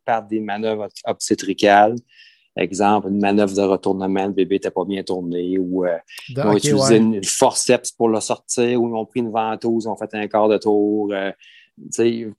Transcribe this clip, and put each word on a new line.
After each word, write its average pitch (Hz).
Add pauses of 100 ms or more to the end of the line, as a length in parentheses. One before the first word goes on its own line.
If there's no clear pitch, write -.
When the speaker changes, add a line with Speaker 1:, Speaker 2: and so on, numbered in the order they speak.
Speaker 1:
par 113
des 107
manœuvres 107
obst-, -
obstétricales. 104 (600)
Exemple, 98
une 101
manœuvre 101
de 101
retournement, 95
le 101
bébé 92
était 95
pas 92
bien 95
tourné 90
ou, 92
euh, 85 (400)
Speaker 2:
Dans, 135
Speaker 1:
ils -
ont 104
Speaker 2:
ok, 104
Speaker 1:
utilisé 107
Speaker 2:
ouais. -
Speaker 1:
une, 110
une 98
forceps -
pour 117
le 110
sortir 120
ou 117
ils 117
ont 110
pris 123
une 117
ventouse, 110
ils -
ont 104
fait 107
un 107
quart 107
de 104
tour. 104
Euh, 98 (460)
tu -
sais, 117 (120)